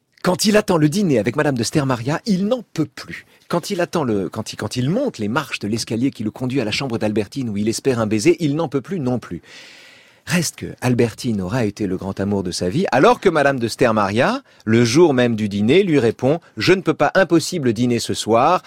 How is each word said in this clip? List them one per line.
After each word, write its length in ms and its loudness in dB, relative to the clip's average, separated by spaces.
Quand 220 0
il 140 4
attend 180 2
le 140 4
dîner 280 2
avec 180 0
madame 200 0
de 60 -2
Stermaria, 640 -2
il 200 0
n'en 160 -2
peut 200 -2
plus. 300 -16
Quand 220 -4
il 100 -4
attend 240 -2
le, 240 -2
quand 240 -8
il, 40 -14
quand 200 -6
il 140 0
monte 280 -2
les 100 -4
marches 300 -4
de 100 -6
l'escalier 420 -2
qui 140 -10
le 60 -2
conduit 300 -4
à 40 -2
la 80 -4
chambre 260 -4
d'Albertine 500 -4
où 80 -6
il 120 -2
espère 320 0
un 60 0
baiser, 340 2
il 160 0
n'en 120 -2
peut 120 -2
plus 200 -6
non 180 -2
plus. 240 -12
Reste 280 -2
que 100 -10
Albertine 600 0
aura 240 -2
été 220 -4
le 100 -2
grand 220 -8
amour 240 -2
de 80 -6
sa 180 -4
vie, 220 -2
alors 300 4
que 80 2
Madame 320 2
de 80 -2
Stermaria, 760 2
le 200 4
jour 300 6
même 220 2
du 120 -2
dîner, 360 2
lui 160 2
répond : « 400 0
Je 160 2
ne 80 4
peux 140 0
pas, 200 0
impossible 580 2
dîner 280 0
ce 120 -6
soir, 540 2